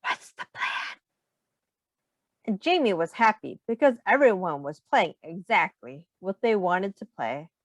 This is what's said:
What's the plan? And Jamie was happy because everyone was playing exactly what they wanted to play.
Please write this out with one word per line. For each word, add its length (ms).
What's 300
the 220
plan? 440
And 160
Jamie 340
was 180
happy 560
because 280
everyone 560
was 180
playing 320
exactly 840
what 220
they 140
wanted 400
to 80
play. 460